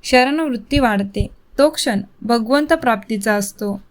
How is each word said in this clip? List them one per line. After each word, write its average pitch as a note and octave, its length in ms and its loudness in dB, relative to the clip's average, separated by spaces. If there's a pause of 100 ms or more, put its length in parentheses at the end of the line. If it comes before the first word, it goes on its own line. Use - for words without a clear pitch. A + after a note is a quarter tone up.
शरणवृत्ती C#4 720 0
वाढते. G3+ 480 0 (320)
तो D4 120 4
क्षण A#3+ 300 -2 (220)
भगवंत A#3+ 500 0
प्राप्तीचा A3 600 -2
असतो. G3+ 560 -6